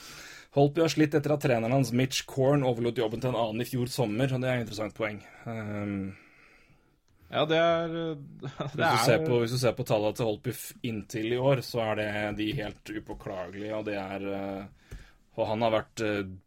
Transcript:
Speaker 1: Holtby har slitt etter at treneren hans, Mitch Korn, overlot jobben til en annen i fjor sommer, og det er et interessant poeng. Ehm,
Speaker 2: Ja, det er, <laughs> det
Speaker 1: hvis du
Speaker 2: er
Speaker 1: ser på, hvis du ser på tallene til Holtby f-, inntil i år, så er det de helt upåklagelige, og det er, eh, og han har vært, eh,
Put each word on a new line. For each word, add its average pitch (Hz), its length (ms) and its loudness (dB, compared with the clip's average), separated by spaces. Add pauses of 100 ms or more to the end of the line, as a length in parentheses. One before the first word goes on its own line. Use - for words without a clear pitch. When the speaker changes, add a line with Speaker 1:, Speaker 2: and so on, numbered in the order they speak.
(560)
Speaker 1:
Holtby 143 280 6
har 160 80 4
slitt 156 240 4
etter 147 180 2
at 143 100 0
treneren 120 320 4
hans, 127 160 4
Mitch 123 360 0
Korn, 135 360 4
overlot 120 360 0
jobben 113 200 0
til 127 140 0
en 110 60 0
annen 113 240 0
i 117 40 -8
fjor 123 240 -2
sommer, 120 400 0
og 127 80 -2
det 127 80 -2
er 127 120 0
et 117 80 -2
interessant 107 280 -6
poeng. 107 220 -4 (300)
Ehm, 104 480 -4 (1400)
Speaker 2:
Ja, 127 160 2
det 160 80 2
er, 165 360 4 (320)
<laughs> - 180 -18
det 143 140 -8
Speaker 1:
hvis 139 200 -8
du 160 80 0
Speaker 2:
er 123 200 4
Speaker 1:
ser 120 200 6
på, 123 160 2
hvis 117 140 0
du 127 60 2
ser 123 160 4
på 123 120 -4
tallene 107 280 2
til 117 120 -2
Holtby 110 240 -4
f-, - 220 -10 (100)
inntil 110 480 -4
i 120 80 2
år, 131 240 4
så - 220 -4
er 107 160 0
det 107 60 0 (320)
de 107 80 0 (100)
helt 104 340 -8
upåklagelige, 101 840 -8
og 107 100 -4
det 104 80 -2
er, 98 320 -4
eh, 98 680 -8 (420)
og 110 100 0
han 110 160 0
har 113 80 4
vært, 110 320 -2
eh, 104 200 0 (220)